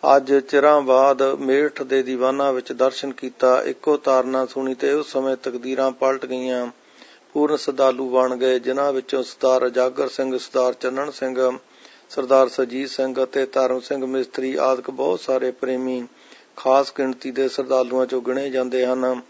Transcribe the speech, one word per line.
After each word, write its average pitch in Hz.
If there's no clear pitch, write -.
ਅੱਜ 135
ਚਿਰਾਂ 143
ਬਾਅਦ 131
ਮੇਰਠ 139
ਦੇ 131
ਦੀਵਾਨਾਂ 131
ਵਿੱਚ 127
ਦਰਸ਼ਨ 131
ਕੀਤਾ, 127
ਇੱਕੋ 143
ਤਾਰਨਾ 131
ਸੁਣੀ 131
ਤੇ 139
ਉਸ 147
ਸਮੇਂ 135
ਤਕਦੀਰਾਂ 131
ਪਲਟ 135
ਗਈਆਂ। 127
ਪੂਰਨ 147
ਸ਼ਰਧਾਲੂ 131
ਬਣ 127
ਗਏ, 127
ਜਿਨ੍ਹਾਂ 135
ਵਿੱਚੋਂ 131
ਸਰਦਾਰ 127
ਉਜਾਗਰ 127
ਸਿੰਘ, 131
ਸਰਦਾਰ 127
ਚੰਨਣ 135
ਸਿੰਘ, 127
ਸਰਦਾਰ 131
ਸੁਰਜੀਤ 131
ਸਿੰਘ 131
ਅਤੇ 135
ਧਰਮ 127
ਸਿੰਘ 131
ਮਿਸਤਰੀ 131
ਆਦਿਕ 131
ਬਹੁਤ 139
ਸਾਰੇ 127
ਪ੍ਰੇਮੀ 127
ਖਾਸ 135
ਗਿਣਤੀ 131
ਦੇ 131
ਸ਼ਰਧਾਲੂਆਂ 127
ਚੋਂ 127
ਗਿਣੇ 131
ਜਾਂਦੇ 127
ਹਨ। 127